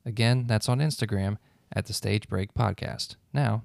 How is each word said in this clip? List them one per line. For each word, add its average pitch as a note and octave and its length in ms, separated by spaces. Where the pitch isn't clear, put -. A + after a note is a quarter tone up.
Again, A#2 420
that's A2 220
on B2 100
Instagram G#2 600
at G#2 140
The G#2+ 60
Stage G#2 360
Break G2 260
Podcast. - 640
Now, A2+ 320